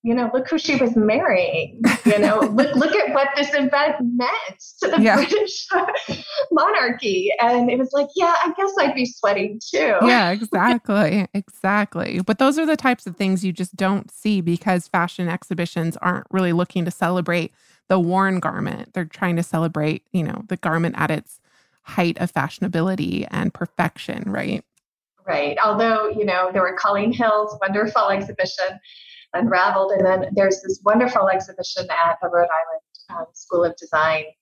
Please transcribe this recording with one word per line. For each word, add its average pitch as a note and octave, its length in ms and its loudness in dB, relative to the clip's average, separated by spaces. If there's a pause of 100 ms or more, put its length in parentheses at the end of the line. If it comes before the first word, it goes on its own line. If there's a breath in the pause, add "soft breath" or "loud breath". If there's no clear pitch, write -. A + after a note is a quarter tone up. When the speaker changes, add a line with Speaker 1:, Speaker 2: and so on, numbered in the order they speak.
Speaker 1:
you A#3 120 0
know, A#3+ 180 -2
look B3+ 160 -2
who D#4+ 100 0
she D4+ 180 -2
was A#3+ 180 2
marrying, G#3+ 880 2 (240)
you G#3 120 6
know, G#3 200 4
Speaker 2:
<laughs> G#3+ 140 2
Speaker 1:
look, C#4 240 2
look D#4 180 2
at D#4+ 200 2
what C4+ 220 2
this C#4+ 160 -2
event D4 480 2
meant B3 640 -4 (180)
to - 80 0
the - 120 2
Speaker 2:
Yeah. G#3+ 160 6
Speaker 1:
British G4+ 500 0 (420)
<laughs> C#5+ 440 -6
monarchy." B3 760 2 (100)
And A#3+ 300 4
it B3+ 80 0
was C4 140 0
like, C#4+ 220 0
"Yeah, E4+ 200 2 (100)
I E4+ 120 0
guess G4 220 0
I'd C#4 160 2
be B3+ 120 0
sweating G#3+ 540 -2 (100)
too." B3+ 320 2
Speaker 2:
Yeah, A#3 280 4
exactly. G3+ 1040 0
Exactly. - 880 -2
But - 140 0
those C#4 200 2
are D#4+ 80 0
the D4+ 100 2
types B3+ 300 -2
of F3 100 -12
things F#3+ 280 0
you F#3 80 0
just F3+ 220 -6
don't G3 360 -2
see G#3 300 0
because E3+ 480 0
fashion F3 400 -2
exhibitions E3+ 680 -4
aren't - 320 -2
really F#3 220 0
looking F3 320 0
to E3+ 60 -4
celebrate F3 600 -2 (360 soft breath)
the F#3+ 100 4
worn F#3 400 2
garment. - 560 -6
They're F3+ 100 -4
trying F3 320 -4
to E3+ 60 0
celebrate, D#3+ 680 -2
you F3+ 100 0
know, - 260 -6
the F#3 80 -6
garment E3 420 -2
at D3+ 120 -2
its - 300 -8 (420)
height - 360 -2
of F3 140 -4
fashionability E3+ 1000 -2
and - 220 -4
perfection, - 760 -6
right? G3 380 -6 (640)
Speaker 1:
Right. D3 360 -2
Although, G#3+ 460 2
you G#3+ 160 -2
know, F#3 280 0
there F#3+ 100 2
were F3+ 160 -2
Colleen G3+ 340 0
Hill's G#3+ 480 0
wonderful G3+ 500 0
exhibition, F#3+ 680 -4 (560 loud breath)
Unraveled. G3 580 2
And F#3+ 140 2
then F#3 260 2
there's F#3+ 300 2
this - 220 -8
wonderful A3 440 4
exhibition F#3 640 -4
at E3+ 320 0
the F3+ 60 -4
Rhode F3 200 2
Island, E3 720 -6
um, D#3+ 140 -8
School F3 300 -2
of E3 120 -2
Design D#3 480 -2 (180)